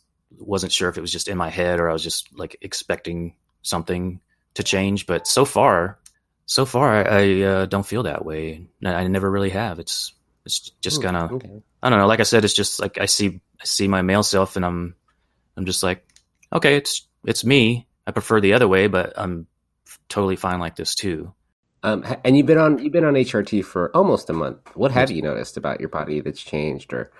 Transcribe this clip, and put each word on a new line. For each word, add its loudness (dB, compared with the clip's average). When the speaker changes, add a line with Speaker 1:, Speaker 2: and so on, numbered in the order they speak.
Speaker 1:
wasn't -4
sure 0
if -4
it -8
was -8
just -6
in -4
my -2
head 0
or 0
I 0
was -4
just, -8
like, -12
expecting -8
something -6
to -6
change. -2
But -2
so 4
far, 2
so 0
far, 2
I, 4
I, 4
uh, 2
don't -2
feel -4
that -6
way. -10
I, -2
I -2
never 0
really 0
have. -6
It's, -8
it's -8
just -4
Speaker 2:
Hmm, -4
Speaker 1:
kinda, -2
Speaker 2:
okay. -12
Speaker 1:
I 2
don't 6
know. 6
Like 4
I 6
said, 4
it's 2
just -2
like -6
I -2
see, 0
I -16
see 0
my 2
male 4
self, 2
and -2
I'm, -4
I'm -6
just -2
like, -2
"Okay, 4
it's, -4
it's -2
me. 2
I -6
prefer 2
the 6
other 6
way, 4
but -2
I'm -8
f-, -20
totally 0
fine -4
like -8
this -6
too." -6
Speaker 2:
Um, -2
ha-, -8
and 6
you've 6
been 6
on, 4
you've -4
been 4
on 4
H 0
R 2
T -2
for -4
almost 2
a -2
month. -4
What 0
have 2
Speaker 1:
Yes. -4
Speaker 2:
you -4
noticed -6
about -6
your -8
body -6
that's -8
changed? -6
Or -8